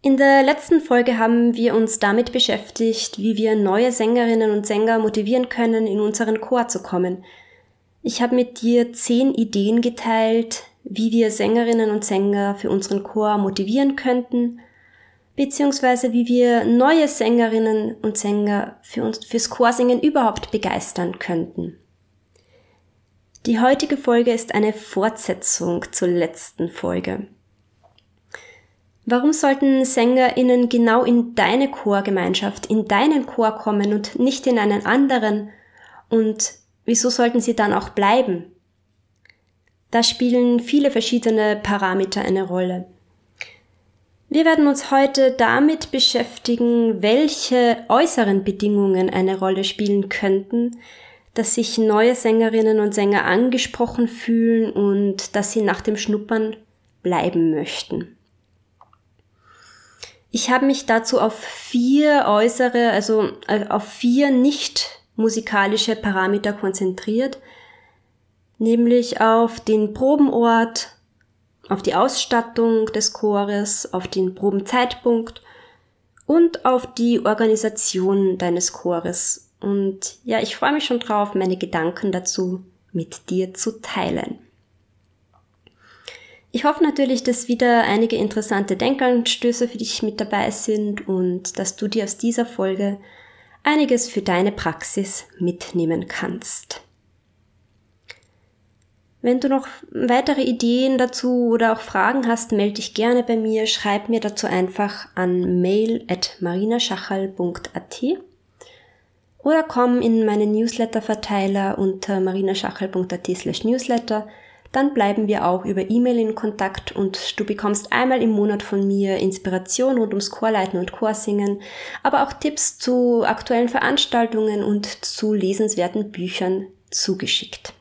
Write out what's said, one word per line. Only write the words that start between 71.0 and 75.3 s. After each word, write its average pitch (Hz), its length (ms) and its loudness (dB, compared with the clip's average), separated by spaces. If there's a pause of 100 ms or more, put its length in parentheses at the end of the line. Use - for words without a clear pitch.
auf - 140 -4
die - 100 0
Ausstattung 233 920 0
des 214 260 -2
Chores, 208 800 -2
auf 185 140 -4
den 185 260 -2
Probenzeitpunkt 226 1120 -2 (800)